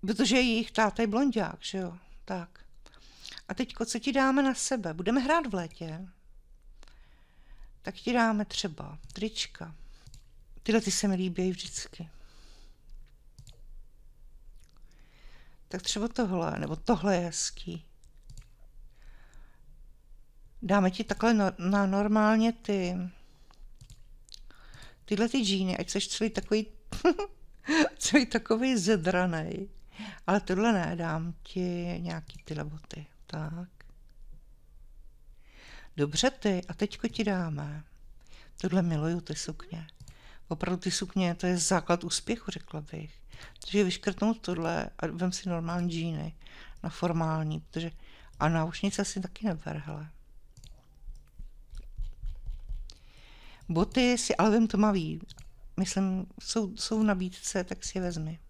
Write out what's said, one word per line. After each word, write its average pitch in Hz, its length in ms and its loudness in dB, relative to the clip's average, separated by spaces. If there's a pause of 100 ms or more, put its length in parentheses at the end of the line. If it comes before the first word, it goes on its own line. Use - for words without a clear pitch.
Protože 220 360 4
jejich 233 340 4
táta 220 320 2
je 226 40 4
blonďák, 226 540 2
že - 180 -6
jo? 180 200 -6 (260)
Tak. 175 400 -8 (840)
A 190 60 -4
teďko, - 300 -2
co 226 140 -4
ti 277 140 -2
dáme 269 300 6
na 269 120 4
sebe? 175 400 -2
Budeme 196 260 2
hrát 302 260 4
v 208 80 -2
létě. 165 540 -6 (1700)
Tak - 120 -8
ti - 180 -4
dáme 226 320 4
třeba - 540 -6 (140)
trička. 185 600 -6 (880)
Tyhle 220 180 4
ty 208 100 -2
se - 180 2
mi 190 60 2
líbí 185 360 0
vždycky. - 600 -8 (3500)
Tak 185 140 -6
třeba 214 260 -2
tohle, 185 500 0
nebo 151 180 -4
tohle 196 380 2
je 180 60 4
hezký. 170 640 -6 (2750)
Dáme 190 280 6
ti 208 140 -4
takhle 226 300 4
no-, 196 240 6
na 196 280 4
normálně 214 680 6
ty, 185 440 0 (2000)
tyhle 214 240 2
ty 269 160 2
džíny, 190 320 2
ať - 140 -4
seš - 180 -2
celý 220 220 0
takový, 214 360 0 (640)
<laughs> - 680 2
celý 277 280 4
takový 240 500 2
zedranej. 180 920 2 (580)
Ale 196 140 4
tohle 202 320 4
ne, 170 240 2
dám 165 460 -2
ti - 180 -6 (380)
nějaký 165 460 -6
tyhle 151 200 -6
boty. 151 420 -10 (200)
Tak. 160 420 -8 (2250)
Dobře 151 340 2
ty, 190 380 0
a 175 60 -6
teďko - 340 -2
ti - 160 0
dáme. 151 600 -2 (760)
Tohle 185 220 4
miluju, 165 380 2
ty 156 140 -8
sukně. 160 520 -8 (600)
Opravdu 175 320 0
ty 185 100 -2
sukně, 180 440 0
to 180 120 -2
je 180 120 4
základ 175 460 2
úspěchu, - 460 -4
řekla - 300 -10
bych. 156 400 -12 (400)
Takže 202 240 4
vyškrtnout 208 560 0
tohle 165 580 0
a - 80 -2
vem 175 260 0
si - 160 -6
normální 170 420 -2
džíny 160 440 -4 (480)
na 165 80 -6
formální, 160 680 0
protože, 165 300 -6 (480)
a 147 100 4
náušnice 175 560 0
si - 160 -4
taky 190 260 -6
neber, 156 400 -4
hele. 151 240 -8 (3500)
Boty 233 500 4
si - 180 0
ale 214 140 6
vem 226 180 6
tmavý. 190 520 2 (560)
Myslím, 185 500 0 (140)
jsou, 214 360 -2
jsou - 240 0
v 220 40 6
nabídce, 185 600 0
tak 180 200 -8
si - 140 -4
je 185 40 0
vezmi. 165 360 -4 (120)